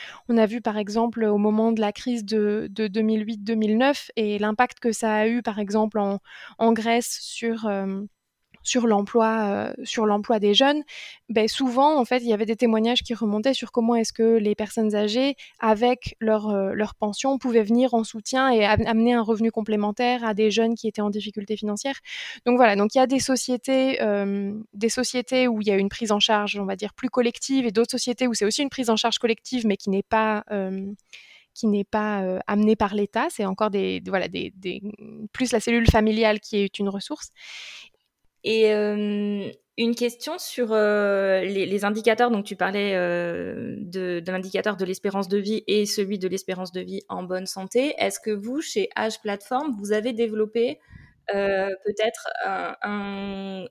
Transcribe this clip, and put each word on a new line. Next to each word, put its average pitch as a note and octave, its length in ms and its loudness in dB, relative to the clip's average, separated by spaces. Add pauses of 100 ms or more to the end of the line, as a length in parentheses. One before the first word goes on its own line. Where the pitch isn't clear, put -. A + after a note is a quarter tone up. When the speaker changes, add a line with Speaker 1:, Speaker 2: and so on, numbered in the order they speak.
(300)
Speaker 1:
On A#3 80 2
a A3 80 6
vu A3 160 -2
par G#3+ 160 -2
exemple A3 480 0
au G#3 120 4
moment G#3+ 360 2
de A3 80 0
la G#3 100 0
crise A#3+ 320 -4
de, G#3 460 0
de G#3+ 180 -2
deux G#3 140 -2
mille A3 260 0
huit G#3+ 160 -6
deux A3+ 120 -2
mille G#3+ 220 2
neuf C#4 380 2
et G#3 240 0
l'impact G#3+ 400 0
que A3+ 140 0
ça G#3+ 200 0
a G#3+ 140 2
eu A#3+ 140 0
par G#3+ 180 -4
exemple G#3+ 400 0
en, G3+ 200 0 (400)
en A3+ 120 6
Grèce A#3 500 0
sur... A3+ 440 -6
Euh, G3 380 -4 (580)
sur A#3+ 260 0
l'emploi, G#3+ 840 2
euh, - 20 -10 (100)
sur A3 220 -2
l'emploi G#3 320 2
des G#3 160 4
jeunes, C#4+ 300 4 (460)
ben A3 180 2
souvent, C4+ 500 2
en B3+ 60 4
fait, B3+ 140 0
il A#3+ 100 -4
y A3+ 60 4
avait G#3 120 0
des G#3+ 120 0
témoignages A3+ 460 2
qui A#3+ 100 -6
remontaient G#3+ 400 0
sur - 180 -8
comment A#3 240 2
est-ce A3+ 160 0
que A3+ 260 4
les G#3 160 2
personnes G#3+ 420 -2
âgées, A#3 400 0 (240)
avec A#3 600 2
leur, G#3+ 300 0
euh, G3 240 0
leur G#3 200 -2
pension, C4 440 -2
pouvaient A#3 260 2
venir A#3 300 4
en A3+ 100 4
soutien C4 460 0
et A3 160 6
am-, G#3+ 200 4
amener A#3 280 2
un A#3 80 4
revenu A3 280 2
complémentaire A3 760 0
à G#3+ 80 0
des G#3+ 180 2
jeunes A3+ 240 2
qui A3 140 -4
étaient G#3 120 -4
en G#3 80 0
difficulté G#3 460 -6
financière. G#3 400 -4 (500)
Donc A#3+ 120 4
voilà, A3+ 180 8
donc G#3 180 2
il - 40 0
y B3+ 40 8
a C4 60 6
des C4 120 2
sociétés, C4 840 0
euh, G3+ 520 0 (200)
des A3 160 0
sociétés B3+ 580 0
où A3 140 0
il G#3 60 -4
y G#3+ 40 6
a G3 60 4
une G3 120 2
prise A3 220 -4
en G#3 80 4
charge, G#3 400 2
on G3 60 -4
va G3 100 -4
dire, G3+ 180 -8
plus - 160 -6
collective B3 560 0
et A3+ 60 0
d'autres A3+ 200 2
sociétés B3 360 0
où A#3 60 0
c'est G#3 120 0
aussi G#3+ 160 0
une C#4 80 -2
prise A#3+ 200 -2
en A3 80 4
charge A3+ 220 0
collective, A3+ 460 -2
mais G3+ 120 2
qui - 120 -6
n'est F#3+ 140 0
pas, A3 480 0
euh, F#3+ 340 -4 (680)
qui - 140 -2
n'est G3+ 180 2
pas, G#3 380 -2
euh, F#3 220 -2
amenée G#3+ 300 4
par G3+ 180 0
l'État. G#3 360 0
C'est G#3 160 -4
encore F#3+ 240 0
des, F#3+ 320 -2
des, F#3 100 -10
voilà, F#3 160 0
des, F3+ 300 -6
des, F#3 240 -8 (500)
plus B3 220 -2
la G#3+ 80 2
cellule A#3 280 2
familiale A3 520 4
qui - 160 -6
est G3 200 0
une G3+ 120 -2
ressource. G3 420 -8 (1120)
Speaker 2:
Et, A3 260 4
euh, G#3 800 -2 (260)
une A#3 180 2
question A#3+ 420 -4
sur, B3 340 -4
euh, G3+ 680 2
les, G3 240 -2
les G3 200 -2
indicateurs. A3 460 2
Donc, G3+ 140 -2
tu G3+ 100 -10
parlais, G3 400 -2
euh, F3 840 -4
de, F3 420 -6
de F3+ 100 -8
l'indicateur F#3+ 460 -4
de F#3 80 -4
l'espérance F#3+ 420 -4
de G3 100 0
vie G#3 300 -2
et G#3 180 2
celui G#3 340 -2
de F#3 100 -4
l'espérance F#3 420 -8
de F3+ 80 -8
vie F#3 300 -10
en F#3 140 -8
bonne F#3 220 -6
santé. A#3+ 520 -2
Est-ce G3 240 -2
que A3 100 -4
vous, A3+ 300 -6
chez G#3 340 -4
Age G#3+ 260 -4
Platform, B3 560 -4
vous G3+ 140 -6
avez G#3+ 220 0
développé, A3 680 -2 (560)
euh, G3 340 0 (160)
peut-être G#3+ 440 -4 (160)
un, F#3 360 -4
un, G3 880 -8